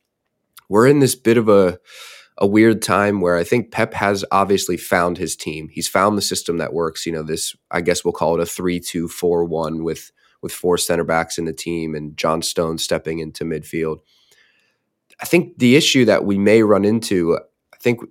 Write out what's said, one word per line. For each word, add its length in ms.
we're 200
in 120
this 160
bit 220
of 100
a, 300
a 80
weird 340
time 400
where 160
I 60
think 280
Pep 220
has 380
obviously 460
found 420
his 160
team. 340
He's 180
found 300
the 60
system 340
that 160
works. 320
You 60
know, 120
this, 320
I 120
guess 220
we'll 100
call 200
it 80
a 60
three 320
two 280
four 380
one 380
with, 280
with 100
four 260
center 280
backs 320
in 80
the 80
team 420
and 220
John 240
Stone 380
stepping 400
into 260
midfield. 540
I 40
think 320
the 200
issue 260
that 220
we 120
may 260
run 200
into, 540
I 420
think 320